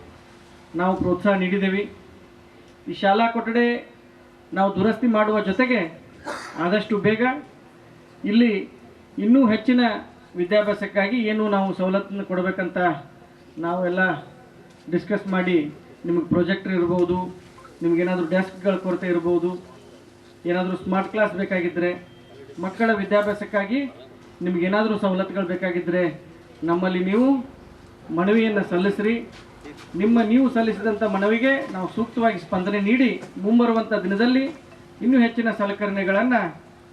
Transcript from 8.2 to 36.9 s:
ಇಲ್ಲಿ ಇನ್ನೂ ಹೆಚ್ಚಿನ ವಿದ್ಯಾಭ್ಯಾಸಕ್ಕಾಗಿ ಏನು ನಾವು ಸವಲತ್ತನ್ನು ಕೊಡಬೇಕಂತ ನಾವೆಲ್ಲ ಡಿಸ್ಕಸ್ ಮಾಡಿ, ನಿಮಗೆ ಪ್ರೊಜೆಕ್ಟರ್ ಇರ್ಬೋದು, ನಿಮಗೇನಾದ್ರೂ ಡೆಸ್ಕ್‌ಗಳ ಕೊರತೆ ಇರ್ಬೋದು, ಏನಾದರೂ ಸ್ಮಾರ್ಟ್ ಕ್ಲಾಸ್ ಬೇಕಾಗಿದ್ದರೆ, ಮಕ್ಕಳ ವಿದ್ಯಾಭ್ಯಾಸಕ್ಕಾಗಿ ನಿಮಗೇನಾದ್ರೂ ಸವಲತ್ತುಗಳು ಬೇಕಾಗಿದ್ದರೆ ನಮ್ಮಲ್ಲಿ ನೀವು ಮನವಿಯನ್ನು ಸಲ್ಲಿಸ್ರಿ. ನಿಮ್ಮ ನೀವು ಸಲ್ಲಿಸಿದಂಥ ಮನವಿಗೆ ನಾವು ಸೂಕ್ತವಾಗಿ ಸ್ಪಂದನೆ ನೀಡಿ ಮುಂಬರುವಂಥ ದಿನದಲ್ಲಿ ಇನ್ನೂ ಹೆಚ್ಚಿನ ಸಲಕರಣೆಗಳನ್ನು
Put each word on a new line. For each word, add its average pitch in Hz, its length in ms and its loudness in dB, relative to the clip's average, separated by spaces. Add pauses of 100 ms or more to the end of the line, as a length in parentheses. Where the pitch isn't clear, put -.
ಇಲ್ಲಿ 214 460 2 (460)
ಇನ್ನೂ 233 300 6
ಹೆಚ್ಚಿನ 247 340 2 (540)
ವಿದ್ಯಾಭ್ಯಾಸಕ್ಕಾಗಿ 202 840 0
ಏನು 214 320 0
ನಾವು 196 240 0
ಸವಲತ್ತನ್ನು 190 520 -2
ಕೊಡಬೇಕಂತ 185 520 -4 (800)
ನಾವೆಲ್ಲ 180 560 -2 (800)
ಡಿಸ್ಕಸ್ 196 360 -2
ಮಾಡಿ, 180 460 0 (320)
ನಿಮಗೆ 170 200 0
ಪ್ರೊಜೆಕ್ಟರ್ 180 460 0
ಇರ್ಬೋದು, 175 680 0 (420)
ನಿಮಗೇನಾದ್ರೂ 175 460 0
ಡೆಸ್ಕ್‌ಗಳ 185 480 0
ಕೊರತೆ 180 320 -4
ಇರ್ಬೋದು, 175 560 0 (840)
ಏನಾದರೂ 180 300 0
ಸ್ಮಾರ್ಟ್ 190 360 -2
ಕ್ಲಾಸ್ 214 220 0
ಬೇಕಾಗಿದ್ದರೆ, 180 720 -2 (540)
ಮಕ್ಕಳ 226 320 0
ವಿದ್ಯಾಭ್ಯಾಸಕ್ಕಾಗಿ 208 1000 0 (480)
ನಿಮಗೇನಾದ್ರೂ 190 560 0
ಸವಲತ್ತುಗಳು 185 480 -2
ಬೇಕಾಗಿದ್ದರೆ 175 760 -2 (420)
ನಮ್ಮಲ್ಲಿ 180 420 0
ನೀವು 247 400 2 (680)
ಮನವಿಯನ್ನು 208 540 2
ಸಲ್ಲಿಸ್ರಿ. 202 600 0 (680)
ನಿಮ್ಮ 226 260 4
ನೀವು 240 280 4
ಸಲ್ಲಿಸಿದಂಥ 220 540 -2
ಮನವಿಗೆ 220 680 0
ನಾವು 185 220 -6
ಸೂಕ್ತವಾಗಿ 226 440 0
ಸ್ಪಂದನೆ 202 400 -4
ನೀಡಿ 220 420 2 (200)
ಮುಂಬರುವಂಥ 226 520 2
ದಿನದಲ್ಲಿ 214 520 2 (560)
ಇನ್ನೂ 247 180 4
ಹೆಚ್ಚಿನ 226 320 2
ಸಲಕರಣೆಗಳನ್ನು 196 1040 0 (380)